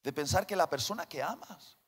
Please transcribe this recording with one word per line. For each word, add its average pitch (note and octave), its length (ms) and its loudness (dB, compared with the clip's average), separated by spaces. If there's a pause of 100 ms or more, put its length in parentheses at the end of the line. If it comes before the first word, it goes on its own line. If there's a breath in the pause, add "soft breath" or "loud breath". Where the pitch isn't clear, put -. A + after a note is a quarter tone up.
de C#3 80 -4
pensar D3+ 360 2
que G3+ 80 -2
la E3+ 140 4
persona E3 380 -2
que C3+ 140 -6
amas - 560 -8 (100)